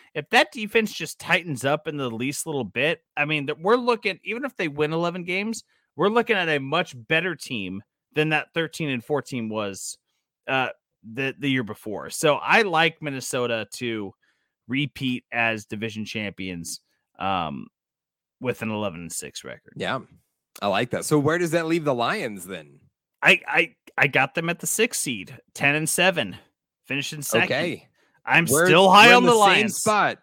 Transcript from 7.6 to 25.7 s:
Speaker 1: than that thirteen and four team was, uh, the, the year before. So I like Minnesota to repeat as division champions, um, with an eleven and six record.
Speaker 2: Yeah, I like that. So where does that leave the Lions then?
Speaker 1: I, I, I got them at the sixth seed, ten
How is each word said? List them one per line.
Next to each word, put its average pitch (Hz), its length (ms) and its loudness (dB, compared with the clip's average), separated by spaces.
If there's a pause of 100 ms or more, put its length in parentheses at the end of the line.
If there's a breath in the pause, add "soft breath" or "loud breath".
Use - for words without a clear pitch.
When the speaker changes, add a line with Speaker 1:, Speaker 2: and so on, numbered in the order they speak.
Speaker 1:
than 156 160 2
that 151 240 -2
thirteen 165 340 -4
and 123 160 -4
four 147 160 -2
team 113 300 -8
was, 104 480 -6 (500)
uh, 131 200 -2 (340)
the, 127 380 -6
the 139 100 -2
year 131 140 0
before. 98 440 -10
So 147 280 2
I 156 260 2
like 165 400 0
Minnesota 123 720 -4
to 110 380 -6 (560)
repeat 127 640 -4
as 113 320 -2
division 107 400 -8
champions, 92 760 -10 (380)
um, 85 480 -4 (760)
with 123 220 -6
an 110 80 -6
eleven 104 300 -6
and 82 120 -12
six - 300 -12
record. - 340 -18
Speaker 2:
Yeah, 107 240 -6 (600)
I 101 60 -2
like 104 220 0
that. 85 140 -6
So 151 140 2
where 151 200 2
does 175 140 -2
that 165 140 0
leave 165 180 0
the 143 100 0
Lions 120 520 -4
then? 78 320 -14 (440)
Speaker 1:
I, 185 260 6
I, 165 260 -2 (240)
I 135 80 4
got 135 280 0
them 165 160 -4
at 170 100 -8
the 160 80 -6
sixth - 320 -2
seed, 120 360 -8 (160)
ten 143 220 0